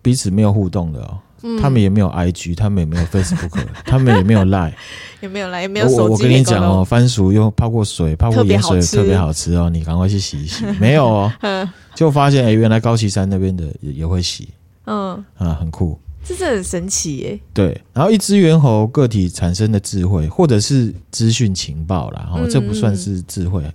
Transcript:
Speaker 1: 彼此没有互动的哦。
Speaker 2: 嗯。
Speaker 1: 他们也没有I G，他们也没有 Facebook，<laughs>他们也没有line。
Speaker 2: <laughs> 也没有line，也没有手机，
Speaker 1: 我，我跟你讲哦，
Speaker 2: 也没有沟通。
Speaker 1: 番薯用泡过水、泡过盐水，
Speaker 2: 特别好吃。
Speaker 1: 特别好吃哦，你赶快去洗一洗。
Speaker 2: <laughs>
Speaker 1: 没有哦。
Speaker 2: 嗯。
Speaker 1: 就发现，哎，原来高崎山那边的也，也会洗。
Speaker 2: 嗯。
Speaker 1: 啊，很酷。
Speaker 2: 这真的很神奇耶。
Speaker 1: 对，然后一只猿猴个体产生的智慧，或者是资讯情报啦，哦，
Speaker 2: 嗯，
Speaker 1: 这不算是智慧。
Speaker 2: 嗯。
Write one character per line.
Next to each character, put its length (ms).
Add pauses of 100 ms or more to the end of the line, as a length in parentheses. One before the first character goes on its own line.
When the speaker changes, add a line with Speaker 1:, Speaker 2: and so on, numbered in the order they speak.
Speaker 1:
彼 140
此 160
没 100
有 100
互 200
动 200
的 120
哦。 160 (240)
Speaker 2:
嗯。 180
Speaker 1:
他 80
们 100
也 120
没 100
有 80
I 240
G， 220
他 160
们 80
也 80
没 120
有 60
Facebook， 640
<laughs> 160
他 140
们 180
也 60
没 100
有 140
line。 300
Speaker 2:
<laughs> 60 (380)
也 80
没 120
有 80
line， 140
也 60
没 120
有 80
手 60
机， 60
Speaker 1:
我， 100
我 80
跟 120
你 140
讲 140
哦， 20
Speaker 2:
也 0
没 60
有 40
沟 60
通。 80
Speaker 1:
番 240
薯 240
用 240
泡 140
过 120
水、 320
泡 160
过 140
盐 160
水， 80
Speaker 2:
特 60
别 40
好 40
吃。 140
Speaker 1:
特 80
别 140
好 140
吃 220
哦， 160
你 120
赶 140
快 100
去 120
洗 240
一 40
洗。 260
Speaker 2:
<laughs> 60
Speaker 1:
没 140
有 140
哦。 340
Speaker 2:
嗯。 260 (280)
Speaker 1:
就 160
发 200
现， 140
哎， 80
原 180
来 80
高 160
崎 140
山 200
那 100
边 180
的 80 (160)
也， 120
也 140
会 140
洗。 300 (340)
Speaker 2:
嗯。 280 (240)
Speaker 1:
啊， 220
很 120
酷。 280 (240)
Speaker 2:
这 140
真 100
的 100
很 80
神 220
奇 320
耶。 220 (140)
Speaker 1:
对， 260 (140)
然 100
后 60
一 80
只 180
猿 220
猴 280
个 220
体 220
产 240
生 180
的 80
智 260
慧， 220
或 180
者 140
是 340 (160)
资 200
讯 240
情 320
报 240
啦， 220
哦， 80
Speaker 2:
嗯， 100
Speaker 1:
这 100
不 140
算 200
是 280
智 260
慧。 160
Speaker 2:
嗯。 100